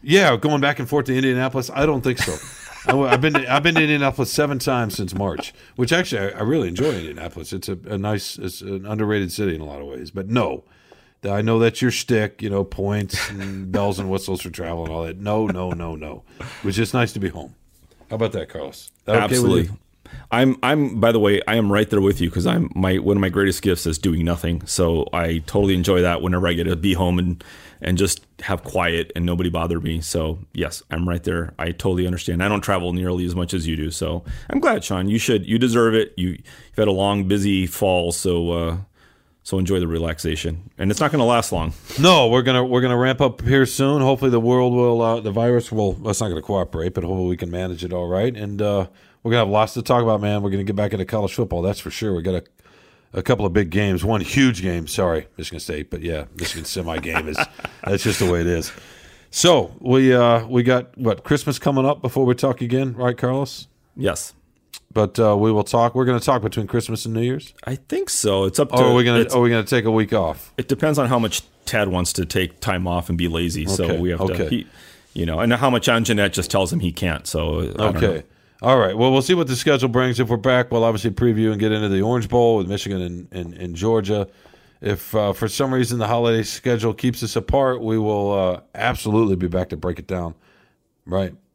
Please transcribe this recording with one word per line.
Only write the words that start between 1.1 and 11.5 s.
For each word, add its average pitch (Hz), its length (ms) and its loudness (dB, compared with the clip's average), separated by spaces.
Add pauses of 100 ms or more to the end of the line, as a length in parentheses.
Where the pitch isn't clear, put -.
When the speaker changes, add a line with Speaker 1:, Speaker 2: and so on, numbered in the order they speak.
Speaker 1:
Indianapolis, 131 540 0
I 139 160 0
don't 147 160 2
think 127 180 0
so. - 140 -2 (520)
Speaker 2:
<laughs> 139 200 4
Speaker 1:
I, 127 60 0
have 123 80 4
been 151 140 2
to, 131 200 0
I've 143 80 4
been 165 140 2
to 160 60 4
Indianapolis 143 500 2
seven 143 260 0
times 120 380 -2
since 98 180 -6
March, 98 400 -4 (220)
which 123 160 0
actually 165 420 0
I, - 60 -14
I - 40 -4
really 120 260 0
enjoy 127 220 -2
Indianapolis. 80 600 -10
It's 95 160 -8
a, 95 180 -6
a 101 120 -6
nice, 104 400 -4
it's - 240 -10
an 98 240 -8
underrated 104 480 -2
city 101 220 -2
in 78 40 -10
a 78 60 -10
lot 71 160 -12
of 71 60 -12
ways. 65 240 -14
But 98 180 -8
no, 104 340 -2 (680)
I 101 120 -2
know 113 180 2